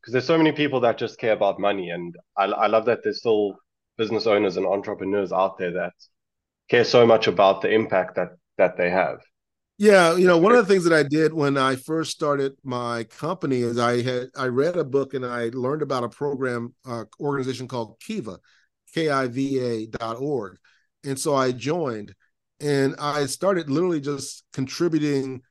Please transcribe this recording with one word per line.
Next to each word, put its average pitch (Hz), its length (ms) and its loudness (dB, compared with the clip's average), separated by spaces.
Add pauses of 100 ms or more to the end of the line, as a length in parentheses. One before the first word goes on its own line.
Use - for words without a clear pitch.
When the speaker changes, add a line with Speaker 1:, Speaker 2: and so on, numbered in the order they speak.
Speaker 1:
'cause 113 80 -12
there's 123 140 0
so 165 100 4
many 160 160 4
people 143 280 0
that 113 180 2
just 117 200 -8
care 113 140 0
about 98 260 0
money, 98 320 -2
and 87 240 -10 (220)
I, 98 80 2
I 101 220 0
love 110 200 2
that 113 160 0
there's 104 180 -4
still 104 360 0 (400)
business 110 300 -2
owners 101 300 2
and 95 100 -2
entrepreneurs 98 640 -4
out 95 260 0
there 90 160 -6
that 90 200 -6 (760)
care 120 160 4
so 120 220 6
much 110 200 4
about 98 360 2
the 95 80 0
impact 104 460 0
that, 90 140 -4 (280)
that 92 180 2
they 87 140 0
have. 87 300 -2 (560)
Speaker 2:
Yeah, 185 400 6
you 185 100 4
know, 180 80 6
Speaker 1:
That's 165 80 6
Speaker 2:
one 214 100 6
of 247 40 8
Speaker 1:
great. 214 120 4
Speaker 2:
the 196 60 6
things 180 100 2
that 170 80 4
I 151 160 4
did 156 240 2
when 143 240 0
I 131 200 0
first 156 340 -6
started 139 420 -2 (100)
my 120 420 -6
company 147 580 -6
is 117 160 -2
I 120 240 2
had, 127 340 -4
I 135 100 -4
read 139 300 0
a 156 80 -2
book 135 300 -2
and 127 100 -6
I 120 300 -4
learned 131 260 -4
about 135 240 -4
a 117 60 -6
program, 127 640 -6 (120)
uh, 117 180 -10 (140)
organization 131 480 -6
called 117 320 -10
Kiva, 120 400 -10 (560)
K 160 140 0
I 135 180 0
V 135 320 -4
A 117 280 -4
dot 113 340 -8
org. 123 380 -6 (440)
And 139 160 -6
so 147 160 -2
I 131 180 2
joined 123 640 -6 (460)
and 139 380 2
I 147 260 -2
started 170 460 -2
literally 160 320 0
just 139 500 -8
contributing 139 880 0 (100)